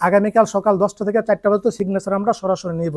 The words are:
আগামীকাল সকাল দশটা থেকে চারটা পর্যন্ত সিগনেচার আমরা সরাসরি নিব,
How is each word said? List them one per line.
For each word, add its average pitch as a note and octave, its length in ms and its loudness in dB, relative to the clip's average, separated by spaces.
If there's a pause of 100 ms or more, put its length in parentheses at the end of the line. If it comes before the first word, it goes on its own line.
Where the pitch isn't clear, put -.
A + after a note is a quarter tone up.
আগামীকাল G3+ 440 4
সকাল G3+ 340 0
দশটা G3+ 260 -2
থেকে G#3 180 0
চারটা G#3 280 0
পর্যন্ত G#3 180 2
সিগনেচার G3 460 -4
আমরা G#3 180 0
সরাসরি F#3 440 -4
নিব, E3 200 -4